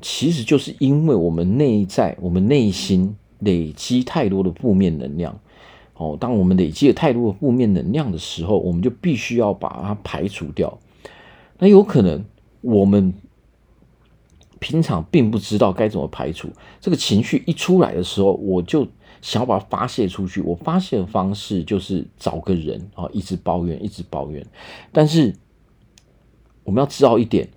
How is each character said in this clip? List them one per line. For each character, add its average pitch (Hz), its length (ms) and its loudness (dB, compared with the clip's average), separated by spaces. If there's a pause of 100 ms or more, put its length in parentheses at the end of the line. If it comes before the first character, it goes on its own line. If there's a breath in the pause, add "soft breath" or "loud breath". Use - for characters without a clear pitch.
其 - 300 -2
实 151 100 -2
就 139 160 4
是 - 220 -8
因 143 260 2
为 147 80 2
我 85 160 2
们 87 260 0
内 120 280 2
在， 95 360 -2
我 90 80 -6
们 92 180 2
内 123 240 4
心 95 460 0 (240)
累 87 320 0
积 127 320 -2
太 127 240 -2
多 95 140 0
的 92 100 -2
负 110 200 0
面 92 260 2
能 69 200 -8
量。 85 220 -8 (540 soft breath)
哦， 78 260 -6
当 120 160 -2
我 95 80 4
们 92 120 4
累 85 140 2
积 139 180 0
了 117 60 6
太 151 180 2
多 117 200 0
的 98 60 -12
负 139 120 0
面 120 220 2
能 82 180 0
量 135 220 -2
的 80 60 -6
时 - 260 -8
候， 101 140 2
我 87 120 -2
们 85 100 0
就 110 80 0
必 156 280 -2
须 117 200 -6
要 107 160 2
把 - 160 -8 (140)
它 101 120 -6 (100)
排 80 240 -6
除 87 240 -12
掉。 - 260 -4 (800 loud breath)
那 180 80 4
有 202 160 10
可 175 200 4
能 87 220 0 (360)
我 107 240 4
们 98 280 4 (1500)
平 156 200 -2
常 95 300 -2
并 120 200 4
不 113 80 0
知 104 200 -4
道 98 140 4
该 107 160 0
怎 107 100 -6
么 73 80 -4
排 65 240 -8
除， - 180 -12 (320 loud breath)
这 - 100 -4
个 165 60 2
情 104 240 2
绪 - 260 -2
一 170 60 0
出 180 280 2
来 - 140 2
的 90 100 -2
时 - 160 -4
候， 98 140 4
我 92 280 -2
就 123 240 0 (360 soft breath)
想 - 180 -4
要 123 60 -2
把 104 120 0
它 - 120 -8
发 - 160 -4
泄 - 200 -2
出 95 220 -6
去。 92 140 -6
我 85 120 -4
发 160 240 -2
泄 185 200 -2
的 90 80 -4
方 98 280 -2
式 98 300 -6
就 101 140 -2
是 90 280 -6 (120)
找 - 220 -6
个 95 140 -2
人， 78 400 -6
哦， 85 180 -10
一 104 80 -6
直 92 160 -8
抱 87 280 -4
怨， 85 180 -6
一 104 60 -6
直 - 200 -14
抱 71 220 -8
怨。 73 160 -14 (460 loud breath)
但 151 160 4
是 147 260 2 (1300)
我 - 60 -8
们 107 100 0
要 139 60 2
知 - 180 0
道 117 140 6
一 120 60 2
点， - 320 0